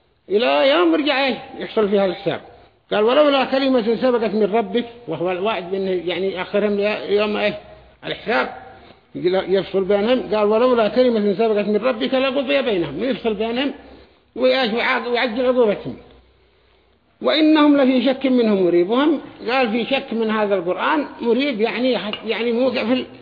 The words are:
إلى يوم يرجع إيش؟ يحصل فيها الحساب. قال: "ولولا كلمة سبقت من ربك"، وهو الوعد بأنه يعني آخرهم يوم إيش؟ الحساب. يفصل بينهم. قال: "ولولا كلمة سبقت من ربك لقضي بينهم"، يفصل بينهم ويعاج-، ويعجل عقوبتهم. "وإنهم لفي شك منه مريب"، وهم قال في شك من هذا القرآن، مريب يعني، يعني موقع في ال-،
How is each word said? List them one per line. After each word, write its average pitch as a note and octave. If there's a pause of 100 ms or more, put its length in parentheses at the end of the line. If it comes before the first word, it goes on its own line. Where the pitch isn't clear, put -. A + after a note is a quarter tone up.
(300)
إلى C4+
يوم E4
يرجع C#4
إيش؟ B3 (220)
يحصل F#3+
فيها G3
الحساب. E3+ (500)
قال: G#3
"ولولا C#4
كلمة C4
سبقت A3+
من G#3
ربك"، A3+ (220)
وهو E3+
الوعد F#3
بأنه F#3+
يعني F3+
آخرهم G3+ (300)
يوم G#3
إيش؟ G#3 (500)
الحساب. G#3 (680)
يفصل F#3
بينهم. G3+
قال: G#3+
"ولولا A#3
كلمة A3
سبقت G#3
من G#3
ربك B3
لقضي C4+
بينهم"، F#3
يفصل A#3
بينهم A#3 (640)
ويعاج-، A#3+
ويعجل A#3+
عقوبتهم. A3 (1200)
"وإنهم D4
لفي B3+
شك C4
منه A#3
مريب"، F3
وهم C#4 (280)
قال B3+
في A#3
شك C4+
من A3+
هذا G#3
القرآن، F#3+ (160)
مريب A#3
يعني، A3+ (340)
يعني A3+
موقع A#3
في A#3
ال-، - (160)